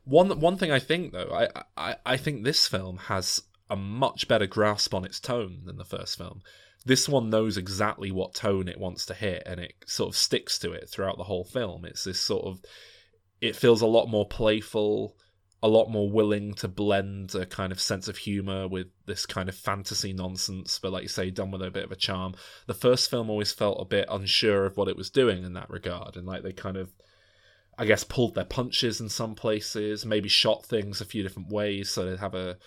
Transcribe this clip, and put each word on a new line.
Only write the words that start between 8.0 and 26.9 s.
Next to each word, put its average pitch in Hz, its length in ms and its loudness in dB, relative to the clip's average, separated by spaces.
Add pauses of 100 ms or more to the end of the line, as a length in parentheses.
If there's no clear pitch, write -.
what 92 240 -2
tone 95 360 0
it 85 100 -10
wants 90 280 -6
to 92 60 -8
hit, 92 320 -4
and 90 140 -8
it 87 140 -12 (120)
sort - 280 -2
of - 40 -6
sticks - 420 0
to 87 120 -4
it - 180 -10
throughout 95 280 -4
the 90 80 -8
whole 92 180 -2
film. 92 400 -6
It's - 220 -8
this 92 160 -4
sort - 240 0
of, 92 160 -8 (800)
it 110 140 -2
feels 117 260 8
a 117 60 6
lot 113 200 6
more 104 200 2
playful, 107 880 0 (460)
a 113 60 4
lot 110 220 8
more 104 200 0
willing 104 460 2
to 107 120 -6
blend 98 680 -2
a 92 100 -4
kind 95 260 -6
of 98 100 -6
sense 95 260 -2
of 104 100 -8
humour 98 500 -4
with 92 200 -6 (180)
this 92 200 -6
kind 95 240 -4
of 92 60 -8
fantasy 98 580 -4
nonsense, 92 680 -6
but, 95 120 -4
like 92 120 -6
you - 60 -8
say, 95 200 -2
done 98 220 -4
with 95 100 -6
a 92 80 -6
bit 95 140 -6
of - 80 -12
a 95 60 -8
charm. 92 360 -4 (340)
The 113 60 -4
first 123 360 4
film 113 200 -2
always 107 220 0
felt 101 300 0
a 95 40 -6
bit 101 240 2
unsure 98 560 2
of 95 120 -2
what 98 100 2
it 92 100 -2
was 95 120 -10
doing 107 340 4
in 90 100 -10
that - 160 -10
regard, 90 480 -8
and, 90 80 -10
like, 92 180 -8
they 92 100 -8
kind 95 240 -6
of, 95 140 -8 (840)